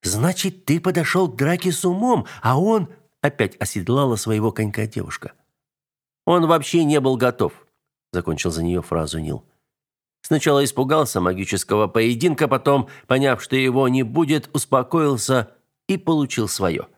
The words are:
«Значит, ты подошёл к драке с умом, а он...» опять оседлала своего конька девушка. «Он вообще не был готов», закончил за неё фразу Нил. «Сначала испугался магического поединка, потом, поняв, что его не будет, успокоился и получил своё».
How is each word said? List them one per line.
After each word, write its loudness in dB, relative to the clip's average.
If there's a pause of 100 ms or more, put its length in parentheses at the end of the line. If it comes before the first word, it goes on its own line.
«Значит, -2
ты 2
подошёл 0
к -10
драке 0
с -4
умом, 0 (160)
а 2
он...» 2 (320)
опять -2
оседлала -2
своего -2
конька -4
девушка. -10 (920)
«Он 2
вообще 2
не 2
был 0
готов», 0 (580)
закончил -4
за -4
неё -2
фразу -4
Нил. -8 (760)
«Сначала 2
испугался 0
магического 0
поединка, 0
потом, 2 (160)
поняв, 2
что -4
его 2
не 2
будет, 0
успокоился 0 (360)
и -2
получил -2
своё». -4 (100)